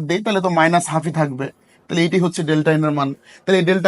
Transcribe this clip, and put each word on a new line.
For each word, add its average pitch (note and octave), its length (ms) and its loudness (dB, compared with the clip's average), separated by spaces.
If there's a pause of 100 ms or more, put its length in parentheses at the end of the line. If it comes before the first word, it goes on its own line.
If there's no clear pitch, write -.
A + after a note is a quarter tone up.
দিই, F#3 160 0
তাহলে G3+ 200 0
তো F#3+ 40 2 (100)
মাইনাস E3 340 2
হাফই D#3+ 260 -2
থাকবে। C#3 280 -2 (380)
তাহলে E3 220 -2
এটি F3 160 0
হচ্ছে F3 260 -2
ডেল্টা D#3 280 2
এন D#3 100 0
এর D3 120 -2
মান। C#3 100 -2 (340)
তাহলে F#3+ 180 2
এই E3+ 80 0
ডেল্টা F#3 180 2